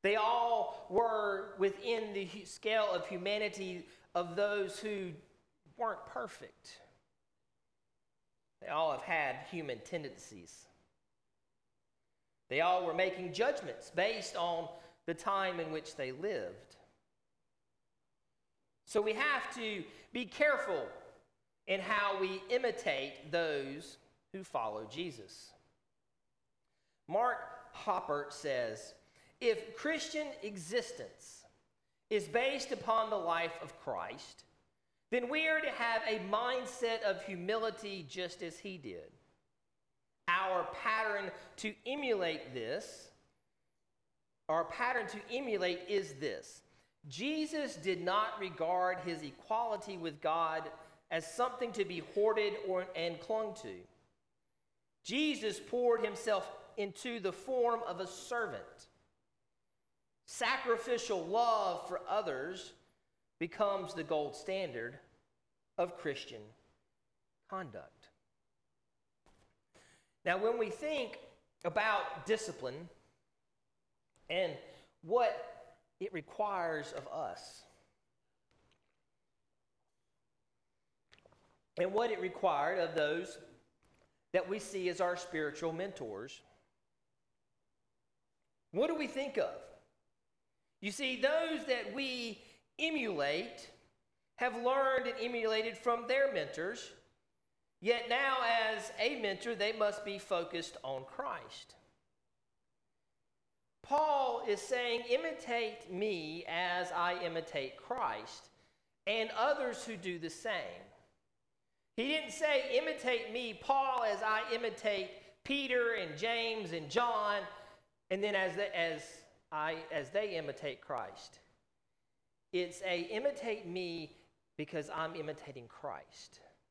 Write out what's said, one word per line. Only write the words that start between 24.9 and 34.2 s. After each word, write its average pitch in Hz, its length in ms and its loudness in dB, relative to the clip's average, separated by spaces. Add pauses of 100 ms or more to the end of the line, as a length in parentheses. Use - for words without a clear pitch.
Mark 226 300 2 (360)
Hopper 151 560 0
says, 123 680 -2 (440)
"If 226 360 0
Christian 302 520 -2 (140)
existence 196 1040 -6 (640)
is 196 180 2
based 262 440 2
upon 226 400 2
the 208 60 2
life 165 440 0
of - 180 -12
Christ, 104 640 -6 (680)